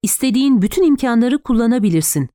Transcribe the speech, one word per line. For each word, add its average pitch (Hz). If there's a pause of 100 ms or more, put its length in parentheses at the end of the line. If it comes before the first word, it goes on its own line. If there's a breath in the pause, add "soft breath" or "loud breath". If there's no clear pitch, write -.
İstediğin 254
bütün 370
imkanları 254
kullanabilirsin. 214